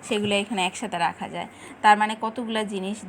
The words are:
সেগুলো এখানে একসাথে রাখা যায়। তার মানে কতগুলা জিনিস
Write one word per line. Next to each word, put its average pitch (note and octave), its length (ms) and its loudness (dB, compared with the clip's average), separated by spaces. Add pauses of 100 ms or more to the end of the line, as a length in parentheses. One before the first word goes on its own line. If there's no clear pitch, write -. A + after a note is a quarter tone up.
সেগুলো G#3 320 0
এখানে G3 320 0
একসাথে F#3 320 -4
রাখা E3+ 300 -2
যায়। E3+ 180 -8 (360)
তার G#3+ 160 10
মানে G#3+ 220 0
কতগুলা A3 440 -2
জিনিস G3+ 440 -4